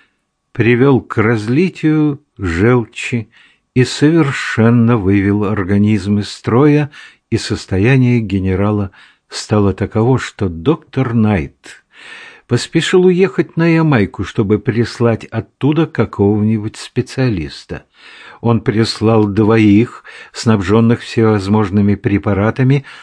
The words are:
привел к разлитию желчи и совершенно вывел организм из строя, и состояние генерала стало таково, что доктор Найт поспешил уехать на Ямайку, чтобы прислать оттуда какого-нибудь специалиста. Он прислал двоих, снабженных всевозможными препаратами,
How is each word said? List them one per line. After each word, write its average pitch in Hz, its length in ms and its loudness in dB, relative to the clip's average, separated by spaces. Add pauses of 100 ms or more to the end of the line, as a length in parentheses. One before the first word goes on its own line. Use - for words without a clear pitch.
(520)
привел 120 500 2
к - 160 -10
разлитию 139 1040 -2 (140)
желчи 110 920 -2 (460)
и 127 80 4
совершенно 123 1120 2
вывел 101 460 0
организм 101 760 0
из 98 100 -8
строя, 147 600 0 (400)
и 113 80 -2
состояние 120 840 0
генерала 98 720 -2 (380)
стало 101 440 0
таково, 110 440 0
что - 320 -6
доктор 123 640 -4
Найт 107 680 -2 (680)
поспешил 165 540 0
уехать 180 500 0
на 165 100 0
Ямайку, 147 600 0
чтобы 104 340 0
прислать 113 640 -2
оттуда 151 640 -2
какого-нибудь 107 880 -2
специалиста. - 1080 -6 (560)
Он 113 180 2
прислал 110 640 0
двоих, 107 800 2 (300)
снабженных 110 640 0
всевозможными 104 960 0
препаратами, 107 880 0 (200)